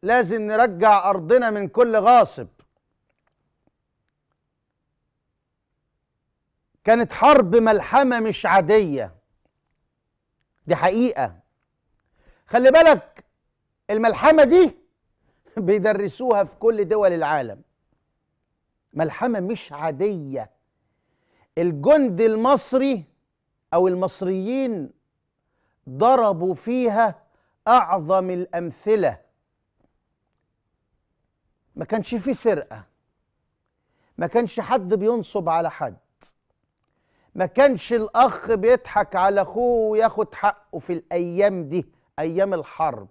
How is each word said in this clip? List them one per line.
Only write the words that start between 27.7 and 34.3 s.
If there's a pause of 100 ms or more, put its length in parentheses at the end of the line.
الأمثلة. (2500)
ما
كانش
فيه
سرقة، (1300)
ما
كانش